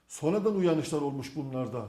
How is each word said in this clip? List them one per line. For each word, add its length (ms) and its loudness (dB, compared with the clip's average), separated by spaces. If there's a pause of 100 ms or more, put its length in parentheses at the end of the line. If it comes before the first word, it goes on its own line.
Sonradan 480 0
uyanışlar 440 2
olmuş 360 -4
bunlarda. 520 -4